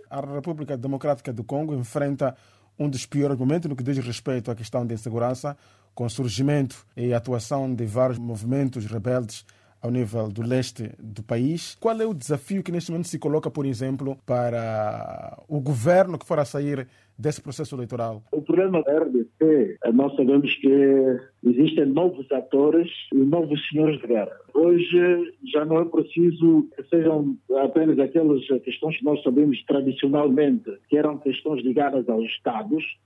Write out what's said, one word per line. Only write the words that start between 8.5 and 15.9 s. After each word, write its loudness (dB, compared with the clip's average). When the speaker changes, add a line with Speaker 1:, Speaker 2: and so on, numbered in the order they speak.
Speaker 1:
rebeldes -6
ao -4
nível -2
do -8
leste -4
do -14
país. -4
Qual 0
é -2
o -4
desafio -4
que -8
neste -6
momento -6
se -8
coloca, -2
por -4
exemplo, -4
para -4
o -2
governo 2